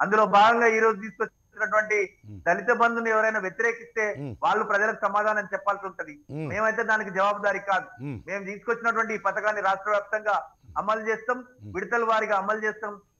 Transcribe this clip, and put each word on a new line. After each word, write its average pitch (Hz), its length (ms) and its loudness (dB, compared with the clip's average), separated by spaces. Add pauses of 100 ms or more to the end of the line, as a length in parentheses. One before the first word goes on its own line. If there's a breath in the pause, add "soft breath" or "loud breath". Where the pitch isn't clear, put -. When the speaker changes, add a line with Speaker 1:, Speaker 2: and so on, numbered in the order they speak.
Speaker 1:
అందులో 214 260 4
భాగంగా 220 400 6
ఈ 220 140 4
రోజు 220 200 2
తీసుకొచ్చినటువంటి 214 1000 -2 (260)
Speaker 2:
ఉమ్. 104 220 -16
Speaker 1:
దళిత 196 260 2
బంధుని 233 380 2
ఎవరైనా 220 280 2
వ్యతిరేకిస్తే 220 800 -2
Speaker 2:
ఉమ్. 135 240 -8
Speaker 1:
వాళ్ళు 196 220 2
ప్రజలకు 208 380 0
సమాధానం 208 500 0
చెప్పాల్సి 196 340 -4
ఉంటది. 156 320 -12 (120)
Speaker 2:
ఉమ్. 151 180 -8
Speaker 1:
మేమైతే 214 340 0
దానికి 214 280 0
జవాబుదారీ 202 480 0
కాదు. 185 280 -2 (160)
Speaker 2:
ఉమ్. 135 240 -8
Speaker 1:
మేము 196 180 -8
తీసుకొచ్చినటువంటి 220 720 -2
ఈ 202 40 -4
పథకాన్ని 202 440 -2
రాష్ట్ర 196 280 0
వ్యాప్తంగా 214 460 0 (420)
అమలు 214 300 -2
చేస్తాం, 220 300 -2
Speaker 2:
ఉమ్. 208 360 -18
Speaker 1:
విడతల 202 300 -2
వారీగా 220 320 2
అమలు 214 280 -2
చేస్తాం. 208 360 -6 (200)